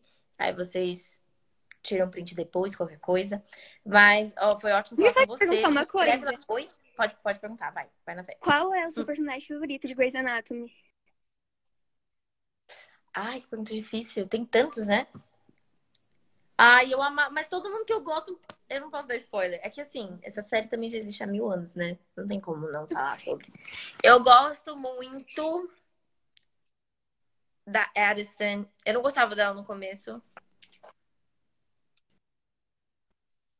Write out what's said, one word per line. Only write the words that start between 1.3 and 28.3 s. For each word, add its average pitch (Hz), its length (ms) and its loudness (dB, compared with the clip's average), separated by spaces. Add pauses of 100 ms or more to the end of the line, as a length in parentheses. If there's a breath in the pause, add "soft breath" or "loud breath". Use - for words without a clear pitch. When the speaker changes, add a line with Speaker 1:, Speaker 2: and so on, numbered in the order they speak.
Speaker 1:
tiram 185 280 -2
print 175 240 -12
depois, 185 400 -4
qualquer 156 240 -8
coisa. 196 440 -2 (420 loud breath)
Mas, 208 540 6
ó, 208 180 2
foi 208 160 -2
ótimo 214 260 0
falar 453 140 6
Speaker 2:
Deixa 523 100 4
eu 539 40 6
Speaker 1:
com 480 80 -12
Speaker 2:
te 523 40 -12
perguntar 381 180 2
Speaker 1:
vocês. 381 160 2
Speaker 2:
uma 285 100 2
Speaker 1:
Se - 40 -2
puder 370 200 2 (140)
Speaker 2:
coisa. 240 60 -10
Speaker 1:
falar, 254 220 -4
oi? 233 220 -6 (260)
Pode, 220 200 -2
pode 202 220 -6
perguntar, 208 320 -12
vai. - 180 -12 (160)
Vai 170 100 -12
na 185 100 -12
fé. - 160 -18
Speaker 2:
Qual 311 340 2
é 339 120 -2
o 339 40 -10
seu 233 120 -8
Speaker 1:
Hum. 214 40 -8
Speaker 2:
personagem 294 400 -6
favorito 294 400 -8
de 254 80 -10
Grey's 254 200 0
Anatomy? 240 580 -6 (2500 loud breath)
Speaker 1:
Ai, 233 260 -6
que - 60 -20
pergunta 220 280 -10
difícil. 220 520 -8
Tem 233 180 -4
tantos, 233 420 0
né? 214 200 0 (1500)
Ai, 247 340 8
eu 269 100 0
ama-, 285 280 -2
mas 311 160 -4
todo 370 240 -6
mundo 440 140 -8
que 453 80 -4
eu 440 100 -2
gosto, 349 360 -8 (300)
eu 269 120 -8
não 302 100 -14
posso 285 160 -10
dar 240 100 -6
spoiler. 185 460 -6
É 208 60 -10
que, 285 120 -12
assim, 220 420 -12
essa 208 200 -12
série 220 260 -2
também 226 200 -4
já 233 80 -8
existe 214 260 -8
há 214 40 -6
mil 202 240 -2
anos, 175 240 -6
né? 175 240 -6 (180)
Não 190 100 -10
tem 202 140 -6
como 160 300 -8
não 151 160 -8
falar 135 340 -4
sobre. - 320 -10 (500 loud breath)
Eu 240 200 10
gosto 285 520 6
muito 269 960 -8 (2000)
da 202 280 0
Addison. 208 720 -2 (200)